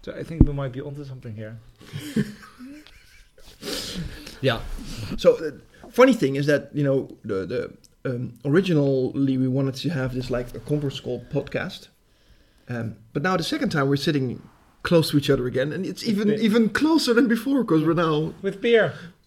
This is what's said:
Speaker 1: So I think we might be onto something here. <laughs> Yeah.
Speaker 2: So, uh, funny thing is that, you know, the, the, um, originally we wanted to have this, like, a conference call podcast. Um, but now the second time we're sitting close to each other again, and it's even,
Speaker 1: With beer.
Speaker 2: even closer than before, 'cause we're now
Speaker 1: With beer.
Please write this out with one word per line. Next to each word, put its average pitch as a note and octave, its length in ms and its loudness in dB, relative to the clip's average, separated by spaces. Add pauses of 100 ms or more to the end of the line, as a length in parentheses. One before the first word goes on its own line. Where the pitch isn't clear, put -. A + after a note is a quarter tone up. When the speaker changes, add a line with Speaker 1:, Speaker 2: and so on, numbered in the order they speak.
Speaker 1:
So - 120 -12
I - 80 -10
think D#3 240 6
we C#3+ 80 -4
might C#3 180 -6
be C3 80 -10
onto C#3+ 240 -12
something B2+ 300 -14
here. A2 240 -12 (580)
<laughs> G#3+ 80 2 (2250)
Yeah. A#2+ 180 0 (580)
Speaker 2:
So, F3 180 6
uh, D#3 140 -6 (400)
funny C4 240 6
thing C3+ 220 0
is C#3 100 0
that, C#3+ 260 2
you D3 100 0
know, C3+ 320 0 (120)
the, F#2+ 180 -2
the, - 640 -8
um, B2 220 -6 (140)
originally C#3 920 2
we C3 120 2
wanted C3+ 260 0
to - 160 -4
have C3 240 -4
this, B2+ 160 -6
like, B2 240 -4
a - 60 -12
conference D3 380 -2
call A#2+ 320 -6
podcast. C#3 580 -6 (840)
Um, A#2 260 -6 (160)
but C#3+ 100 -2
now F#3 140 2
the F3 60 0
second C#4+ 260 -2
time C#3 220 2
we're C#3+ 60 4
sitting C#3 440 -2 (420)
close E3 280 4
to D3 80 4
each C#3 100 0
other B2 180 2
again, B2+ 280 -2
and F3+ 100 -4
it's - 200 -8
even, G#3 240 2
Speaker 1:
With G#3+ 100 2
beer. A3 80 0
Speaker 2:
even A3 240 4
closer D4+ 420 4
than A3+ 160 6
before, B3 380 2
'cause D#3+ 180 4
we're E3 80 4
now D#3+ 480 2
Speaker 1:
With G3 220 -4
beer. A3+ 320 2 (320)